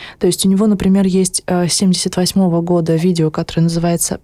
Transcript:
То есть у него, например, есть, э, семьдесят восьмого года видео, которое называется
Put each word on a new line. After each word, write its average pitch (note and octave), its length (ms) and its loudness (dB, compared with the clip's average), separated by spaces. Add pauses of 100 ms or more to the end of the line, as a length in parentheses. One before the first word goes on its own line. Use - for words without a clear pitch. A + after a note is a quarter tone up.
(180)
То G3+ 80 0
есть F3 200 0
у - 20 4
него, G3 180 2
например, G3 400 2
есть, F#3 400 0
э, F3+ 220 0
семьдесят F3+ 480 0
восьмого F3+ 440 0
года E3+ 360 0
видео, E3 340 0
которое E3 320 -4
называется E3+ 600 -2